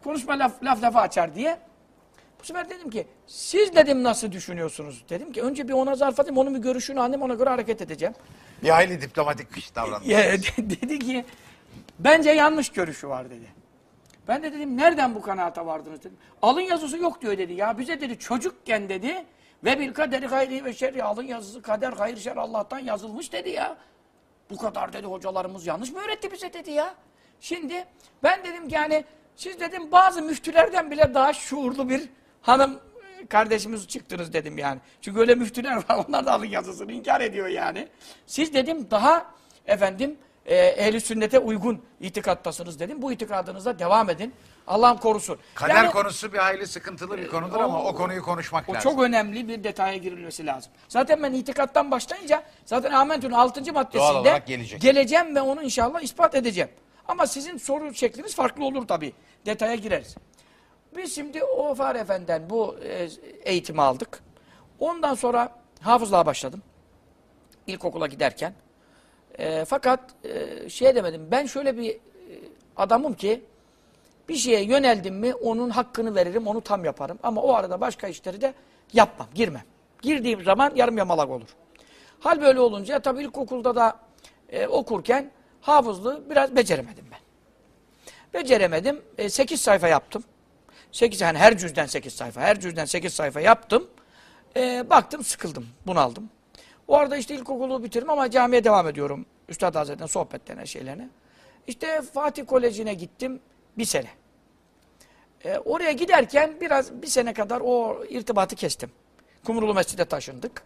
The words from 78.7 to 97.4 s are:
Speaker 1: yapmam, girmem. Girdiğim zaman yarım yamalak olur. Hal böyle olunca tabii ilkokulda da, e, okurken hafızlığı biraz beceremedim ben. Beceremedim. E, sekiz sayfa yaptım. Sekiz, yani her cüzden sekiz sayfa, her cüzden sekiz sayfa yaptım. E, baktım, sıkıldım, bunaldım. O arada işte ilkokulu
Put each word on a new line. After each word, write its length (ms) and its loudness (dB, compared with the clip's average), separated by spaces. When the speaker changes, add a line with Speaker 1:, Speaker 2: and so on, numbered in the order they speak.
Speaker 1:
yapmam, 400 4
girmem. 300 -2
Girdiğim 420 0
zaman 320 4
yarım 220 4
yamalak 320 2
olur. 180 -10
Hal 220 2
böyle 180 8
olunca 400 2
tabii 240 -2
ilkokulda 520 -4
da, 240 4
e, 180 -2
okurken 640 0
hafızlığı 680 0
biraz 260 2
beceremedim 560 0
ben. 80 -20
Beceremedim. 680 2
E, 120 -4
sekiz 320 0
sayfa 260 4
yaptım. 360 2
Sekiz, 300 0
yani 160 2
her 200 10
cüzden 280 -2
sekiz 280 -8
sayfa, 280 -10
her 180 2
cüzden 260 -6
sekiz 280 -4
sayfa 280 -4
yaptım. 460 4
E, 340 -2
baktım, 340 4
sıkıldım, 440 -8
bunaldım. 420 0
O 100 6
arada 200 2
işte 180 -8
ilkokulu 480 -6